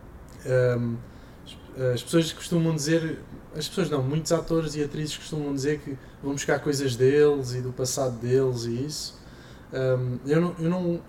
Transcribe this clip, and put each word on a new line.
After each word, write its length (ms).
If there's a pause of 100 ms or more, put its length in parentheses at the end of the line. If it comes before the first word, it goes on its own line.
(460)
Ahm, 500 (500)
as, 360 (140)
as 80
pessoas 300
costumam 420
dizer, 440 (360)
as 140
pessoas 200
não, 140
muitos 280
atores 440
e 80
atrizes 340
costumam 360
dizer 260
que 180 (240)
vão 120
buscar 260
coisas 360
deles 580
e 80
do 100
passado 480
deles 460
e 200
isso. 340 (540)
Ahm, 520
eu 160
não, 180
eu 100
não, 400